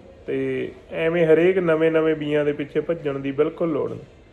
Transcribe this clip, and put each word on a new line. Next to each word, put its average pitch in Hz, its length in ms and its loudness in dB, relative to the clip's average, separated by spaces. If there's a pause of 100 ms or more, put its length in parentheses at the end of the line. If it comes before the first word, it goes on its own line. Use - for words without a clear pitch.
(260)
ਤੇ 135 460 -4 (200)
ਐਵੇਂ 165 340 0
ਹਰੇਕ 170 320 4
ਨਵੇਂ-ਨਵੇਂ 160 560 2
ਬੀਆਂ 147 300 -2
ਦੇ 147 80 0
ਪਿੱਛੇ 147 280 -6
ਭੱਜਣ 147 380 -4
ਦੀ 135 140 -6
ਬਿਲਕੁਲ 156 400 -2
ਲੋੜ 123 180 -2
ਨਹੀਂ। 113 100 -12 (320)